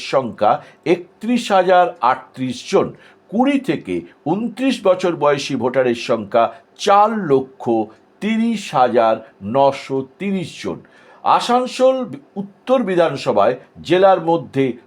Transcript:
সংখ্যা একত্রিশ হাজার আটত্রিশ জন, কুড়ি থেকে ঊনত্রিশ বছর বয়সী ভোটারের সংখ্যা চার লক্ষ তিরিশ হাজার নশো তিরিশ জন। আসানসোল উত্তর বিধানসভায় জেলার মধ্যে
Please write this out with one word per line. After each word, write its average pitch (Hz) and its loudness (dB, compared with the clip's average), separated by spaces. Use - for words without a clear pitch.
সংখ্যা 113 0
একত্রিশ 214 -4
হাজার 180 4
আটত্রিশ 127 -2
জন, 175 2
কুড়ি 262 0
থেকে - -4
ঊনত্রিশ 233 -4
বছর 185 2
বয়সী 143 -2
ভোটারের 120 0
সংখ্যা 113 0
চার 202 4
লক্ষ 135 -2
তিরিশ 220 -2
হাজার 117 2
নশো 139 0
তিরিশ 190 -6
জন। 87 -8
আসানসোল 254 2
উত্তর - -2
বিধানসভায় 143 2
জেলার 185 4
মধ্যে 139 0